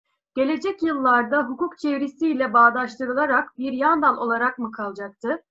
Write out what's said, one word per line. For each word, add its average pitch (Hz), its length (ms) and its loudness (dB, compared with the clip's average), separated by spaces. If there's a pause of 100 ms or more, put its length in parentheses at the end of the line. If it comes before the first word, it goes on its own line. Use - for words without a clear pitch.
(360)
gelecek 320 480 -2
yıllarda 262 600 2
hukuk 262 360 -6
çevirisiyle 277 720 -2
bağdaştırılarak 247 1040 2
bir 262 140 -6
yan 294 300 2
dal 262 160 2
olarak 233 420 -2
mı 226 120 -4
kalacaktır? 202 680 -6 (120)